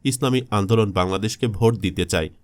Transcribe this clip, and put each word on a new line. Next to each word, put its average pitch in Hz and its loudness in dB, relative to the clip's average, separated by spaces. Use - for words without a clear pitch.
ইসলামী 127 0
আন্দোলন 104 2
বাংলাদেশকে 95 -2
ভোট 110 2
দিতে 90 -2
চায়। 82 -2